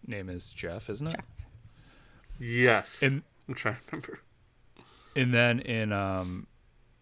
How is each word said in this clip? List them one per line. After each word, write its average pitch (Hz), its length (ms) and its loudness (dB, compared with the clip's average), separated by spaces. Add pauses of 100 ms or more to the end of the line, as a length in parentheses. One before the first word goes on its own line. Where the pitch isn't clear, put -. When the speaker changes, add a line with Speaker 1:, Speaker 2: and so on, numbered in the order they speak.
Speaker 1:
name 101 220 -8
is 90 220 -10
Jeff, 90 400 -10
isn't 123 160 -6
it? 160 80 -4
Speaker 2:
Jeff. - 100 -8 (1120)
Speaker 3:
Yes. 120 640 4
Speaker 1:
And 139 200 2 (260)
Speaker 3:
I'm 131 60 -6
trying 117 220 -4
to - 40 -16 (100)
remember. - 300 -12 (960)
Speaker 1:
and 127 180 4
then 120 280 6
in, 110 320 -2
um, 95 540 -2 (560)